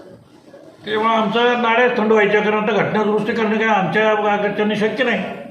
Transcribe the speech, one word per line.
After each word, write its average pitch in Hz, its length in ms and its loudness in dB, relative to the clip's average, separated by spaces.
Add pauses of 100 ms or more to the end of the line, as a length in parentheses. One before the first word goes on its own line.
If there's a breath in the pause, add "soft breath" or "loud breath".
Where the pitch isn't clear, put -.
(840)
तेव्हा 214 260 -2
आमचा 220 300 0 (200)
नाड्याच 233 360 2
थंड 214 140 2
व्हायच्या, 214 300 4
कारण 214 160 0
आता 214 160 0
घटना 202 300 0
दुरुस्ती 214 280 -2
करणं 220 260 -2
काय 220 100 0
आमच्या 208 680 0
घरच्यांनी 208 380 -2
शक्य 214 280 -2
नाही. 214 160 -2 (320)